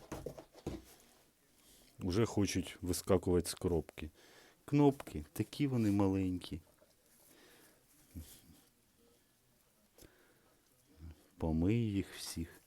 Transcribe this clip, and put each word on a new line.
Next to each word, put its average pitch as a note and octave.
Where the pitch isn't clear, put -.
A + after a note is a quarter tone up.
Уже F#2+
хочуть -
вискакувати F2
з -
коробки. D#2+
Кнопки, C#3
такі -
вони A#2
маленькі. F#2+
Помий G2
їх G2
всіх. -